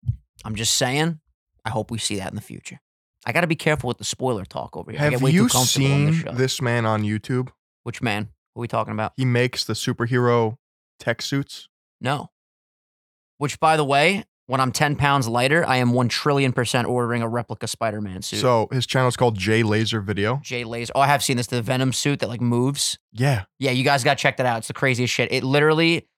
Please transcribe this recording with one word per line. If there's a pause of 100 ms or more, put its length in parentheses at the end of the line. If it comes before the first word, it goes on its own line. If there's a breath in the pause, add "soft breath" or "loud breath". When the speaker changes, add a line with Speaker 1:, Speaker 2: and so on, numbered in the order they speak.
(440)
Speaker 1:
I'm
just
saying, (440)
I
hope
we
see
that
in
the
future. (460)
I
gotta
be
careful
with
the
spoiler
talk
over
here.
I
Speaker 2:
Have
Speaker 1:
get
way
Speaker 2:
you
Speaker 1:
too
comfortable
on
this
Speaker 2:
seen
Speaker 1:
show.
Speaker 2:
this
man
on
YouTube? (340)
Speaker 1:
Which
man? (260)
What
are
we
talking
about?
Speaker 2:
He
makes
the
superhero (420)
tech
suits. (320)
Speaker 1:
No. (1080)
Which,
by
the
way, (220)
when
I'm
ten
pounds
lighter,
I
am
one
trillion
percent
ordering
a
replica
Spider-Man
suit.
Speaker 2:
So
his
channel's
called
Jay
Laser
Video.
Speaker 1:
Jay
Laser.
Oh,
I
have
seen
this.
The
Venom
suit
that,
like,
moves. (140)
Speaker 2:
Yeah. (140)
Speaker 1:
Yeah,
you
guys
gotta
check
that
out.
It's
the
craziest
shit.
It
literally